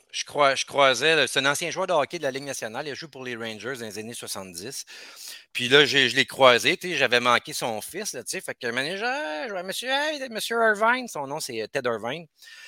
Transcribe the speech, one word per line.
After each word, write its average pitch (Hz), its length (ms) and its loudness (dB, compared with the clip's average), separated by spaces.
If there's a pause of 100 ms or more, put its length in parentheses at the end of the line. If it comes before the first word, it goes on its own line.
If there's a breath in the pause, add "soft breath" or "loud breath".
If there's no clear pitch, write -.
(120)
Je - 120 -8
crois, 139 300 4
je - 100 -4
croisais, 139 520 4
là, 135 100 4
c'est 139 140 0
un 139 100 4
ancien 151 220 -2
joueur 180 160 -4
de 180 60 0
hockey 151 240 0
de 156 40 -10
la 139 80 -2
Ligue 135 140 -6
nationale. 131 420 -8
Il 139 60 -8
a - 20 -6
joué 160 140 -14
pour 131 160 -16
les 123 100 -6
Rangers 113 460 -8
dans 113 60 -8
les 107 120 -10
années 113 160 -10
soixante-dix. 98 720 -12 (680 loud breath)
Puis 123 160 -2
là, 143 160 8
j'ai, 131 240 4
je 113 60 -2
l'ai 131 100 4
croisé, 127 520 6
tu 180 140 -8
sais, 170 40 -4
j'avais 123 240 4
manqué 120 340 2
son 113 280 -4
fils, 196 320 -10
là, 123 100 -10
tu - 80 -10
sais. 185 100 -6
Fait 131 140 -8
que, 123 140 -6
un - 20 -2
moment 127 120 -2
donné, 180 160 -4
je, 294 500 -4
je - 40 -8
vois, « 180 120 -6
Monsieur, 190 240 -6
hey, 294 320 -2 (100)
Monsieur 226 320 -4
Irvine », 226 460 4
son 147 180 -8
nom, 147 140 -6
c'est, 113 200 -6
euh, 107 60 -4
Ted 127 240 -2
Irvine. 120 360 -6 (420 loud breath)